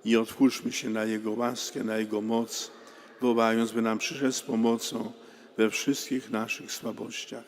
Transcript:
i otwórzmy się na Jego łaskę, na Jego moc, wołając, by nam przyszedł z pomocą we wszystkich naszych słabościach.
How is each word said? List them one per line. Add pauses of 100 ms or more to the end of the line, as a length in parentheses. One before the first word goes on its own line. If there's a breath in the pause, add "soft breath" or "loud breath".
i
otwórzmy
się
na
Jego
łaskę,
na
Jego
moc, (500 loud breath)
wołając,
by
nam
przyszedł
z
pomocą (440 loud breath)
we
wszystkich
naszych
słabościach.